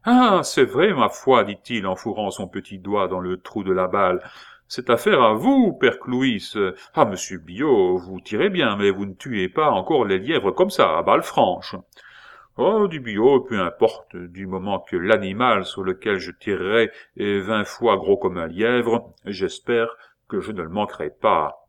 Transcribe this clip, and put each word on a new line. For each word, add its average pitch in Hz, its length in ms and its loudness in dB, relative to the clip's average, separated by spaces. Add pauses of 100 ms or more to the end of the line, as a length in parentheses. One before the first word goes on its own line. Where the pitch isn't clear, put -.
« - 0 -
Ah, 233 400 6
c'est 131 220 4
vrai, 175 280 2
ma 120 160 2
foi, », 123 360 4
dit-il 104 420 -6
en 92 80 -2
fourrant 101 340 -6
son 92 180 -8
petit 98 300 -12
doigt 98 300 -2
dans 92 120 -4
le 90 180 -6
trou - 260 -8
de 92 100 0
la 92 140 2
balle. « 92 340 0 (460)
C'est - 220 -8
affaire 139 320 4
à 110 120 6
vous, 226 400 4
père - 260 2
Clouis. 127 540 -2 (400)
Ah, 151 120 4
monsieur 95 340 -8
Biot, 92 580 2
vous 90 240 -10
tirez 135 280 -2
bien, 139 260 0
mais 101 160 2
vous 98 140 -4
ne 95 80 -10
tuez 101 360 -6
pas 156 220 0
encore 135 340 0
les 95 140 0
lièvres 113 320 0
comme 185 180 0
ça, 92 280 2
à 98 40 0
balles 123 220 2
franches. » « 98 520 -2 (840)
Oh », 202 300 2
dit 160 80 -6
Biot, « 123 520 2
peu 107 100 -2
importe, 90 560 -2
du 90 320 -12
moment 95 320 -6
que - 160 -10
l'animal 95 680 0
sur - 200 -10
lequel 95 340 -2
je 90 140 -8
tirerai 104 580 -2 (260)
est 101 240 -2
vingt 104 260 -2
fois 110 320 0
gros 95 200 2
comme 90 220 -4
un 82 80 -6
lièvre, 113 680 -2 (120)
j'espère 107 680 -4 (320)
que 101 120 -6
je 95 120 -10
ne 90 120 -8
le 80 60 -10
manquerai 92 420 -6
pas. » 80 580 0